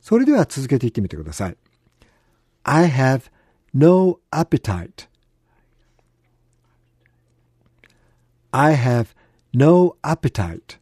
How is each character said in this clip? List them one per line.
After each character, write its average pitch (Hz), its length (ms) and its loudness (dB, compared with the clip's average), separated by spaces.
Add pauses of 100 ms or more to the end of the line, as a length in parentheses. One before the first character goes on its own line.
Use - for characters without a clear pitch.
そ 220 160 0
れ 262 80 2
で 294 80 2
は 214 120 2
続 135 220 -10
け 135 120 0
て - 20 -2
言 120 80 -2
っ - 20 -4
て 117 100 -6
み 92 80 -4
て 78 60 -12
く 76 80 -14
だ 78 100 -14
さ 95 160 -8
い。 - 80 -16 (1040)
I 165 260 2
have 131 420 -2 (420)
no 180 460 2 (120)
appetite. 107 760 -6 (3500)
I 147 240 2
have 120 320 -2 (460)
no 165 480 4
appetite. 113 800 -6